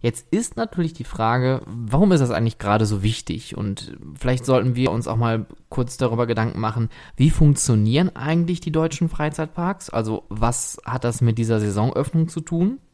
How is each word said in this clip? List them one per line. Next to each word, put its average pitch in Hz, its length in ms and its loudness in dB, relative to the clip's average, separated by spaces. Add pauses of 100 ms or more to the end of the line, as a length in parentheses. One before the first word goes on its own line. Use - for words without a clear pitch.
Jetzt - 300 -2
ist 226 280 -2
natürlich 175 340 -2
die 143 100 -14
Frage, 127 640 0
warum 120 480 2
ist 156 80 6
das 123 100 2
eigentlich 113 280 0
gerade 107 260 2
so 104 180 0
wichtig? - 540 -4
Und - 400 -6 (240)
vielleicht 127 240 0
sollten 127 320 2
wir 127 140 2
uns 110 180 -2
auch 113 80 -2
mal 113 300 0 (240)
kurz 123 260 -4
darüber 117 300 0
Gedanken 110 340 -2
machen, 110 300 -2 (260)
wie 143 140 6
funktionieren 139 840 4
eigentlich 165 460 -2
die 165 100 -8
deutschen 160 380 0
Freizeitparks? 160 800 -4
Also 110 400 -4
was 110 560 -2
hat 120 200 -6
das 120 180 -2
mit 113 160 2
dieser 113 200 0
Saisonöffnung 117 680 0
zu 160 140 -8
tun? 185 380 -2 (140)